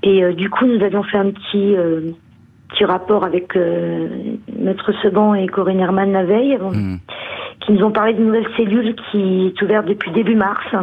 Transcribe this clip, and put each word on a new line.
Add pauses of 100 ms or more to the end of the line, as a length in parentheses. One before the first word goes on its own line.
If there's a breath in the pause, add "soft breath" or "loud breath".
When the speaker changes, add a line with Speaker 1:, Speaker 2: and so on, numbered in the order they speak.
Speaker 1:
Et,
euh,
du
coup,
nous
avions
fait
un
petit,
euh, (580)
petit
rapport
avec,
euh, (500)
Maître (100)
Seban
et
Corinne
Herman
la
veille,
Speaker 2:
Mhm. (640 loud breath)
Speaker 1:
qui
nous
ont
parlé
d'une
nouvelle
cellule (160)
qui
est
ouverte
depuis
début
mars. (180)